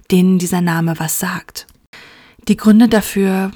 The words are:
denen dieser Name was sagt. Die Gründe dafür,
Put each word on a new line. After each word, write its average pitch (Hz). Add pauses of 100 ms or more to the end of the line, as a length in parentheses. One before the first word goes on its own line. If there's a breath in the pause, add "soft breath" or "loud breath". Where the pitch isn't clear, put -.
(100)
denen 185
dieser 175
Name 165
was 160
sagt. - (800 loud breath)
Die 208
Gründe 214
dafür, 196